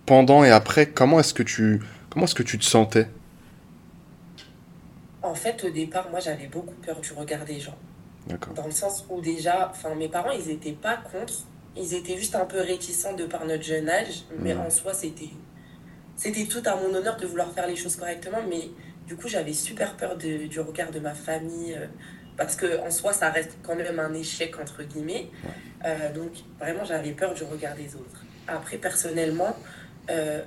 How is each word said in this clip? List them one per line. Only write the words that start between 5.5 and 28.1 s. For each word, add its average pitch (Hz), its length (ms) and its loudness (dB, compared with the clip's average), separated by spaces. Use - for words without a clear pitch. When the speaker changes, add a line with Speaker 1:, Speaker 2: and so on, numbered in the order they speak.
Speaker 2:
au 180 60 0
départ, 160 400 -2
moi, 175 100 -2
j'avais 151 260 -6
beaucoup 170 280 -10
peur 160 260 -8
du - 120 -8
regard 151 320 -6
des 147 160 -8
gens. 143 160 -12
Speaker 1:
D'accord. - 280 -8
Speaker 2:
Dans 156 120 -6
le 156 60 -8
sens 196 360 -2
où 180 120 -6
déjà, 165 540 0
'fin, 156 200 -6
mes 156 140 -4
parents, 180 240 -2
ils 170 180 -4
étaient 151 220 -6
pas 214 240 -2
contre. 226 380 -8
Ils 175 180 -6
étaient 180 220 -4
juste 214 180 -4
un 190 100 2
peu 185 160 -4
réticents 180 540 -4
de 170 100 -4
par 165 220 -6
notre 156 160 -2
jeune 156 260 -2
âge. 202 360 -2
Mais 180 140 0
Speaker 1:
Hmm. 170 80 -4
Speaker 2:
en 165 80 -2
soi, 190 220 0
c'était, 156 380 -6
c'était 214 300 -2
tout 233 200 -4
à 196 100 2
mon 190 180 0
honneur 196 220 0
de 185 100 -6
vouloir 175 260 -2
faire 180 140 -2
les 175 100 -2
choses 175 200 -4
correctement. 175 520 -6
Mais 165 220 -4
du 165 100 -12
coup, 240 120 -10
j'avais 160 240 -2
super - 440 -4
peur 180 200 -4
de, 156 300 -4
du 156 140 -8
regard 160 300 -6
de 156 80 -8
ma 147 160 -6
famille, 165 600 -6
euh, 151 120 -10
parce - 200 -2
que 175 240 2
en 170 100 -4
soi, 202 220 0
ça 165 180 2
reste 160 320 -2
quand 165 140 -4
même 170 240 -4
un 156 140 -2
échec, 160 460 -6
entre 151 220 -12
guillemets. 156 480 -6
Speaker 1:
Ouais. - 60 -10
Speaker 2:
Euh, 151 260 -2
donc, 165 200 -8
vraiment, 180 260 -4
j'avais 151 280 -4
peur 180 220 -2
du 160 100 -8
regard 147 320 -8
des 147 180 -12
autres. - 300 -18